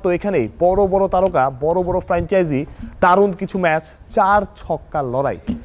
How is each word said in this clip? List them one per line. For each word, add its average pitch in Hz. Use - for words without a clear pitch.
তো 190
এখানেই। 175
বড় 190
বড় 190
তারকা, 180
বড় 170
বড় 180
ফ্র্যাঞ্চাইজি, 170
দারুণ 190
কিছু 190
ম্যাচ, 165
চার 202
ছক্কার 151
লড়াই। 123